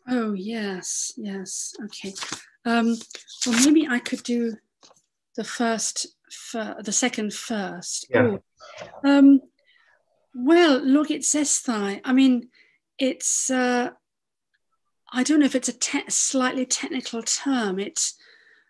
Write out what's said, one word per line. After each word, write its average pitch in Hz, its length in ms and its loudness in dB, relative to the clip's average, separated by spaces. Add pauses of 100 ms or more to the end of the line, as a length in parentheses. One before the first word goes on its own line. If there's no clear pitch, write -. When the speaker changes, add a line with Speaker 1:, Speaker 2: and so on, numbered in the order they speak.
Speaker 1:
Oh, 233 260 -2
yes, 202 800 -8
yes. 196 580 -10 (120)
Okay. 196 280 -12 (520)
Um, 233 320 0 (500)
well, 240 180 2
maybe 302 220 4
I 240 120 -2
could - 240 -8
do 233 340 -2 (800)
the 214 80 -6
first, - 600 -4 (220)
fir-, - 540 -10
the 208 80 -8
second 220 420 -2
first. 180 760 -8
Speaker 2:
Yeah. 196 260 2 (680)
Speaker 1:
Oh. 277 60 4
Um, 277 300 10 (920)
well, 294 480 4
logizestai, 269 1200 0
I 269 80 -2
mean, 254 380 4 (500)
it's, - 500 -2
uh, 247 420 0 (1200)
I 254 100 0
don't 302 160 2
know 285 60 6
if 262 100 2
it's 254 140 -2
a 240 40 -4
te-, - 360 -4
slightly 254 560 0
technical 233 580 -6
term. 226 560 -2
It's, - 360 -6 (540)